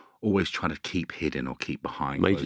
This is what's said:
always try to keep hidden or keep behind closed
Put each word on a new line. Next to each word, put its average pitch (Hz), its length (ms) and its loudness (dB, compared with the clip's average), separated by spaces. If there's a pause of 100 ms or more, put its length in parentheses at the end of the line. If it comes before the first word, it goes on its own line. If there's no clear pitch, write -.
(200)
always 98 300 4
try - 180 -2
to 78 120 -4
keep - 320 -4
hidden 69 340 -2
or 64 100 -6
keep - 260 -6
behind 69 400 -2
closed 95 240 4